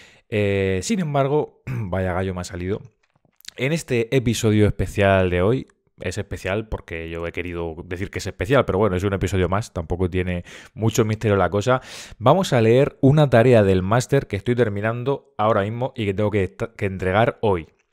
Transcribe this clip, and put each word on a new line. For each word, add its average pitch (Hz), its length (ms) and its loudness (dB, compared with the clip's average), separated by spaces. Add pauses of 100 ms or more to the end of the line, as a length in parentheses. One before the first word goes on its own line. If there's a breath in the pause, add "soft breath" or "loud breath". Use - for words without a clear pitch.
(280 loud breath)
Eh, 98 560 0
sin 214 160 -2
embargo, 143 640 -2
<clears throat> - 40 -18
vaya 95 460 -4
gallo 95 220 -2
me 90 80 -8
ha - 20 -8
salido. 92 380 -8 (760)
En 135 160 -2
este 135 440 -2
episodio 107 520 2
especial 98 600 2
de 90 140 0
hoy, 127 240 0 (320)
es - 180 -8
especial 101 520 -6
porque 82 420 -10
yo 82 160 -8
he 85 60 -8
querido 85 420 -6 (100)
decir 90 280 -8
que 95 80 -8
es - 80 -8
especial, 107 360 0
pero 92 140 0
bueno, 101 160 2
es 90 80 -2
un 101 100 -2
episodio 92 360 -2
más, 98 240 -4
tampoco 87 360 -4
tiene 90 360 -4 (280 loud breath)
mucho 110 320 0
misterio 107 320 0
la 90 140 2
cosa. 113 300 0 (380 loud breath)
Vamos 160 340 2
a 127 80 2
leer 120 400 4
una 143 280 6
tarea 120 360 6
del 95 180 4
máster 123 460 0
que 101 80 -6
estoy 120 180 -2
terminando 117 840 -2
ahora 107 260 2
mismo 117 340 -4
y 113 80 -4
que 98 100 -2
tengo 104 160 0
que 98 140 0
esta-, - 320 -8
que 107 100 -4
entregar 95 540 0
hoy, 90 260 0 (260)